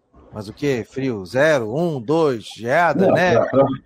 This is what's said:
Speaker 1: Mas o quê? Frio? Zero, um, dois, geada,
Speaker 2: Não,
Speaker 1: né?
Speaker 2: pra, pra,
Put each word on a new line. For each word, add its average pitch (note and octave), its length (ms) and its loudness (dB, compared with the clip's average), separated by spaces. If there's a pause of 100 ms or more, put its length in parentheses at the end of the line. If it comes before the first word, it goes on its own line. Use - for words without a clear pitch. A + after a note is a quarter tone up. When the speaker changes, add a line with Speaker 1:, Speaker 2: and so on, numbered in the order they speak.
(340)
Speaker 1:
Mas G#2+ 160 -12
o A2 40 -14
quê? C3+ 300 -2
Frio? A#2+ 420 -6
Zero, B2+ 480 0
um, D#3 280 -2
dois, C#3 520 0
geada, D#3+ 540 2
Speaker 2:
Não, - 80 4
Speaker 1:
né? F3 180 2
Speaker 2:
pra, A2 160 4
pra, C3+ 160 4 (200)